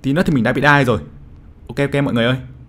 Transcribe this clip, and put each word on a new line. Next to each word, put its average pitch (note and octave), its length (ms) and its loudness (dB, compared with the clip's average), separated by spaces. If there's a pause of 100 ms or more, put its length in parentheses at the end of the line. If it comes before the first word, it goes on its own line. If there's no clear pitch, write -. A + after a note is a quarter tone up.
Tí C3+ 100 -2
nữa E3+ 140 0
thì F3 60 0
mình B2 120 0
đã B2 80 0
bị - 80 -2
đai C#3+ 240 4
rồi. A#2 160 0 (680)
Ok, - 100 -10
ok C#3+ 260 0
mọi C3+ 100 -4
người A#2 100 0
ơi. B2+ 120 0 (320)